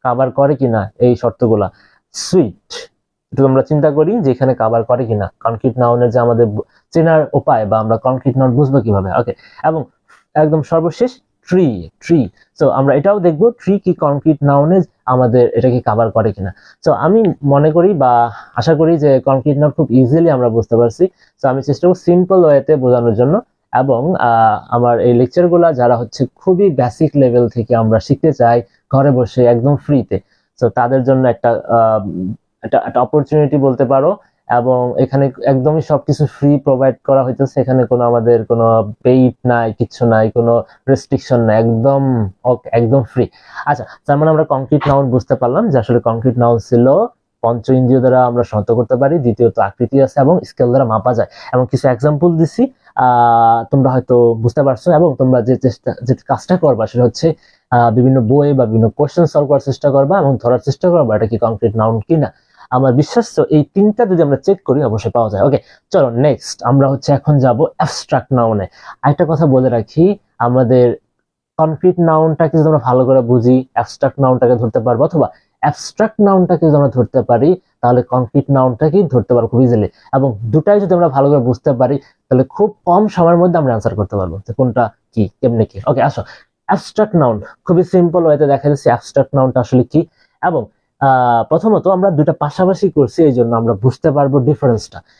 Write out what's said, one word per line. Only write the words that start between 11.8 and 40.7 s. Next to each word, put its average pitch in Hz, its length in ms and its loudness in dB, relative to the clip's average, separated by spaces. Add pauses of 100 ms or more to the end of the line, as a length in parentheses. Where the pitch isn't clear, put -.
ট্রি। 139 300 0 (300)
So 143 100 2
আমরা 135 260 0
এটাও 196 240 0
দেখবো 175 320 0
ট্রি 196 280 -4
কি 180 140 -2
কংক্রিট 147 500 -2
নাউনে 147 380 2 (240)
আমাদের 123 480 2
এটা 120 160 0
কি 123 120 0
কভার 110 300 -2
করে 110 200 0
কিনা। 95 220 -10 (320)
So 156 60 2
আমি 180 320 0 (200)
মনে 143 280 2
করি 175 220 2
বা 123 380 2 (240)
আশা 160 200 0
করি 165 220 2
যে 139 280 2
কংক্রিট 135 320 0
নাউন 147 140 2
খুব 151 200 -2
ইজিলি 131 380 2
আমরা 127 200 0
বুঝতে 113 280 0
পারছি। 120 300 0 (360)
So 139 40 0
আমি 131 160 -2
চেষ্টা 143 240 -2
করব 180 80 2
সিম্পল 180 500 2
ওয়েতে 147 300 2
বোঝানোর 123 400 0
জন্য, 143 260 0 (320)
এবং, 135 420 -2
আহ, 113 540 0
আমার 120 300 0
এই 120 140 2
লেকচারগুলা 170 600 2
যারা 123 240 0
হচ্ছে 120 280 -6 (100)
খুবই 185 340 0
বেসিক 135 460 -2
লেভেল 123 340 2
থেকে 117 260 -4
আমরা 110 240 2
শিখতে 147 340 -2
চাই 120 300 0 (300)
ঘরে 139 180 2
বসে 127 340 0
একদম 120 300 2
ফ্রিতে, 131 440 -4 (420)
so 120 80 0
তাদের 123 340 -2
জন্য 131 240 2
একটা, 120 220 -2
আহ, 107 840 -2 (320)
একটা, - 160 -2
একটা 123 220 -2
অপরচুনিটি 147 560 0
বলতে 135 280 0
পারো। 135 320 0 (320)
এবং 123 480 0
এখানে 139 340 0 (140)
একদমই 139 360 0
সবকিছু 147 440 -2
ফ্রি 143 340 0
প্রোভাইড 131 360 0 (100)
করা 135 180 2
হইতেছে, 131 380 -2
এখানে 127 240 0
কোনো 123 180 0
আমাদের 117 420 2
কোনো 113 480 0 (100)
পেইড 127 440 2
নাই, 117 260 -2
কিচ্ছু - 320 -6
নাই, 110 260 2
কোনো 117 320 0 (260)